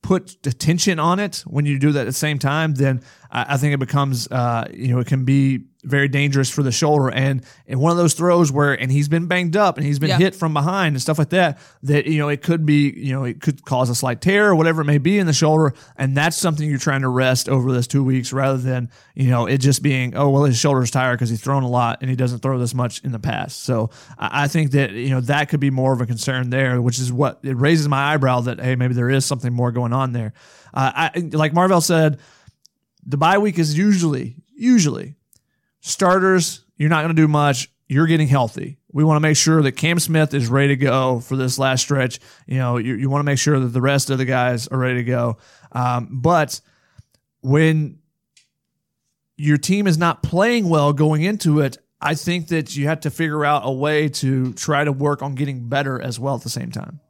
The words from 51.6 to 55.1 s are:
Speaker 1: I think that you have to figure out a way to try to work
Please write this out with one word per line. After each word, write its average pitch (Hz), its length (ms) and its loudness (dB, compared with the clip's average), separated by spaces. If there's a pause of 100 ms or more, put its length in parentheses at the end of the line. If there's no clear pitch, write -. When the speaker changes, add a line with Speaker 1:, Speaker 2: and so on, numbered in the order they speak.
Speaker 1:
I 151 160 0
think 170 340 -4
that 160 260 -4
you 143 120 -2
have 160 140 -4
to 151 80 -4
figure 151 360 -4
out 147 200 0
a 131 60 -4
way 151 380 0
to 131 440 -2
try 147 300 -2
to 147 80 0
work 139 300 -2